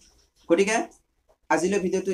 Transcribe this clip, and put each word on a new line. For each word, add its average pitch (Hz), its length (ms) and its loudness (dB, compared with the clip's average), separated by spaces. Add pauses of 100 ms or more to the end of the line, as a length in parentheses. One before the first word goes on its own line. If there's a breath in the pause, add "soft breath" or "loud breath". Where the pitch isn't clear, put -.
(500)
গতিকে 196 260 2 (720)
আজিলৈ 180 340 0
ভিডিঅ'টো 185 300 -2